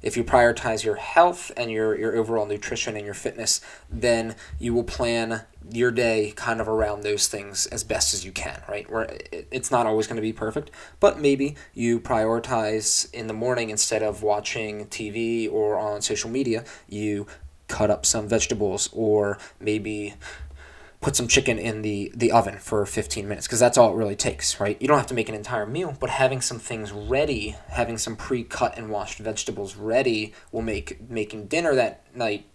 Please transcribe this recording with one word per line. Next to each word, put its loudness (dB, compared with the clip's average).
If -2
you 0
prioritize 4
your 2
health 4
and -4
your, 2
your 0
overall 2
nutrition -4
and -8
your -8
fitness, -2
then 2
you 0
will 2
plan -2
your 2
day 2
kind -2
of -2
around 0
those 2
things -4
as -6
best 0
as -6
you -12
can, -8
right? -8
Where -2
it, -10
it's -4
not 4
always 2
gonna -4
be -2
perfect, -4
but 6
maybe 4
you 2
prioritize 0
in -8
the -6
morning, 0
instead 0
of -2
watching -2
T -6
V 0
or 2
on -2
social -2
media, 0
you -2
cut 2
up 2
some 2
vegetables 2
or 4
maybe -2
put -2
some 0
chicken 4
in -4
the, -2
the 4
oven 4
for 0
fifteen -4
minutes, -6
'cause -2
that's 6
all 10
it -2
really 0
takes, -2
right? 0
You 0
don't 8
have 0
to -6
make -2
an -6
entire -4
meal, -4
but -2
having 2
some -4
things -8
ready, -2
having -2
some -4
pre-cut -2
and -10
washed -6
vegetables -6
ready 0
will -4
make -6
making -6
dinner 2
that 0
night -2